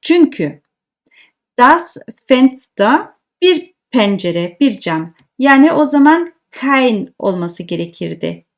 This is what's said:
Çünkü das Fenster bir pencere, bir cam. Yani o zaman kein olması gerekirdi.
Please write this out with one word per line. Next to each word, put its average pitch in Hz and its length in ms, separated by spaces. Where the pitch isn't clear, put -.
Çünkü 262 600
das 311 380
Fenster 254 720
bir 349 320
pencere, 180 680
bir 240 200
cam. 165 340
Yani 269 320
o 302 140
zaman 302 480
kein 254 680
olması 175 440
gerekirdi. 170 840